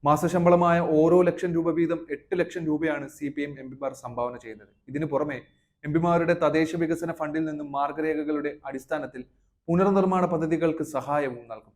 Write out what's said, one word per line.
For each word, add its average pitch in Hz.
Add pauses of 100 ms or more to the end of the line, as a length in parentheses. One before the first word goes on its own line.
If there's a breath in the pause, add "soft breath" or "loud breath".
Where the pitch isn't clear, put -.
മാസശമ്പളമായ 170 (160)
ഓരോ 160 (100)
ലക്ഷം 175
രൂപ 170 (100)
വീതം 165 (140)
എട്ട് -
ലക്ഷം 170
രൂപയാണ് 151 (120)
സി 147
പി 147
എം 143
എം 131
പിമാർ 135 (100)
സംഭാവന 120
ചെയ്യുന്നത്. 107 (180)
ഇതിനു 147
പുറമെ 143 (480)
എം 147
പിമാരുടെ 170 (100)
തദ്ദേശ 156 (100)
വികസന 165
ഫണ്ടിൽ 156
നിന്നും 147
മാർഗരേഖകളുടെ 147 (180)
അടിസ്ഥാനത്തിൽ 135 (460)
പുനർനിർമ്മാണ 185
പദ്ധതികൾക്ക് 160
സഹായവും 135
നൽകും. 110